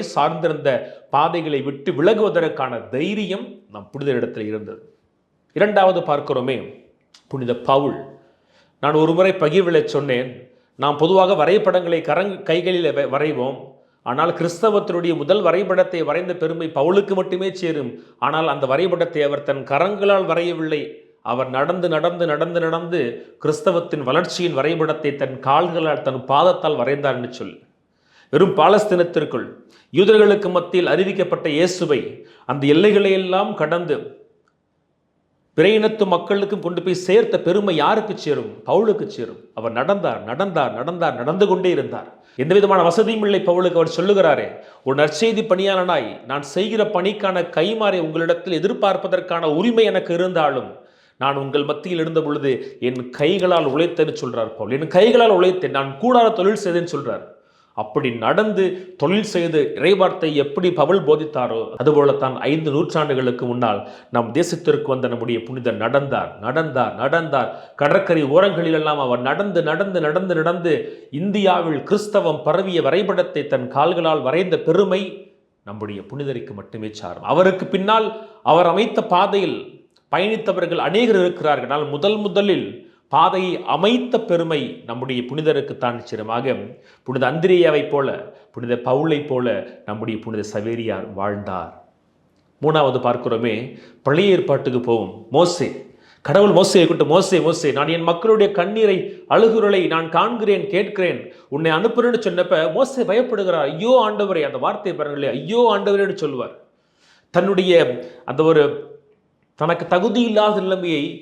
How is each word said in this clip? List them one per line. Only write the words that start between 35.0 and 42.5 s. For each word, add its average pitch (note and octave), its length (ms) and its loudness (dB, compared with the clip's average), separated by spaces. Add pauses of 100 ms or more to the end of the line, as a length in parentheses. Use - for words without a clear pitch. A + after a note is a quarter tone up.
பிற D#3+ 120 6
இனத்து A3 380 2
மக்களுக்கும் G3 560 -2
கொண்டு E3+ 200 -4
போய் F3+ 200 -2
சேர்த்த G3 380 2
பெருமை G3 340 0
யாருக்கு G3 400 0
சேரும்? B2+ 340 -4 (140)
பவுலுக்கு F3 440 2
சேரும். - 320 -10 (160)
அவர் A#2 180 -6
நடந்தார், C#3+ 520 -2
நடந்தார், D3+ 500 -2
நடந்தார், D#3 400 -4
நடந்து D3+ 320 -2
கொண்டே F3+ 240 2
இருந்தார். B2 380 -4 (300)
எந்த D3+ 160 0